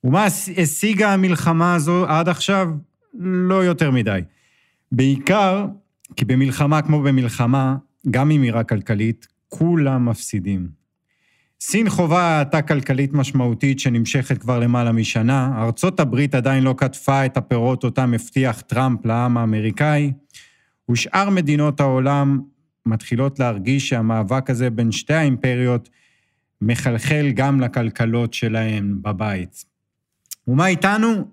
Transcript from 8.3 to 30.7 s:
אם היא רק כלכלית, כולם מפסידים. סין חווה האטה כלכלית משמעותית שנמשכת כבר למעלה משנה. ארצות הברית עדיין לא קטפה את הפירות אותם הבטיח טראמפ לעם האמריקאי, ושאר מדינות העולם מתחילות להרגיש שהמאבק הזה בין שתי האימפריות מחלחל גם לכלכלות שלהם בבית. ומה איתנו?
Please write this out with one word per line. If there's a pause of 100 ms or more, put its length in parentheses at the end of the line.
אם
היא
רק
כלכלית, (220)
כולם
מפסידים. (920)
סין
חווה
האטה
כלכלית
משמעותית
שנמשכת
כבר
למעלה
משנה.
ארצות
הברית
עדיין
לא
קטפה
את
הפירות
אותם
הבטיח
טראמפ
לעם
האמריקאי, (800)
ושאר
מדינות
העולם (460)
מתחילות
להרגיש
שהמאבק
הזה
בין
שתי
האימפריות (720)
מחלחל
גם
לכלכלות
שלהם
בבית. (840)
ומה
איתנו?